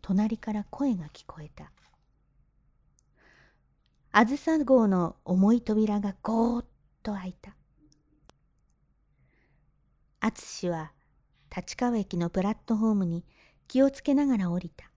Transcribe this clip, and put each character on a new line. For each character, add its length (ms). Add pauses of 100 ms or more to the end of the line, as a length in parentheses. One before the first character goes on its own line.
隣 360
か 140
ら 120
声 300
が 140
聞 180
こ 140
え 80
た。 240 (2500)
あ 140
ず 100
さ 260
号 240
の 380
重 300
い 80
扉 380
が 220
ゴ 380
ー 20
ッ 40 (360)
と 100
開 180
い 20
た。 240 (2750)
敦 480
は 240 (600)
立 220
川 220
駅 180
の 140
プ 120
ラ 120
ッ 120
ト 100
ホ 160
ー 20
ム 120
に 180 (420)
気 160
を 80
つ 120
け 120
な 120
が 100
ら 140
降 80
り 120
た。 260